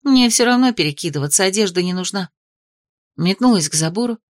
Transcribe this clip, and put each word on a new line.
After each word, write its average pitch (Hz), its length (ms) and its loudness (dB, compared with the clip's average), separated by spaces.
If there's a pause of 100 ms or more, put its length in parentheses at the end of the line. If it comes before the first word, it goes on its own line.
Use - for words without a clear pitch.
Мне 262 260 4
все 226 160 2
равно 247 280 2
перекидываться, 147 720 -2
одежда 190 380 0
не 180 120 -4
нужна. 185 360 -8 (840)
Метнулась 185 520 2
к - 60 -8
забору. 196 440 -2 (120)